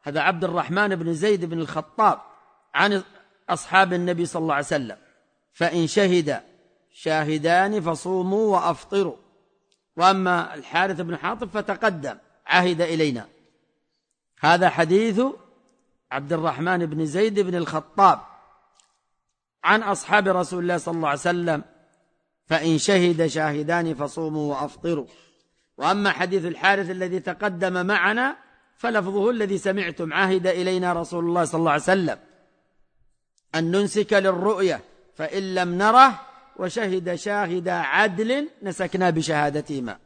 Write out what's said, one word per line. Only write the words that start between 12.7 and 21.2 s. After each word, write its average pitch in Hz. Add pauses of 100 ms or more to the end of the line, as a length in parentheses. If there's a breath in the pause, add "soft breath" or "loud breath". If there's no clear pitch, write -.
إلينا. 156 (1120)
هذا 175
حديث 190 (880)
عبد 143
الرحمن 165
بن 156
زيد 196
بن 180
الخطاب 165 (1400)
عن 208
أصحاب 202
رسول 180
الله 175
صلى 165
الله 160
عليه 143
وسلم، 170 (840)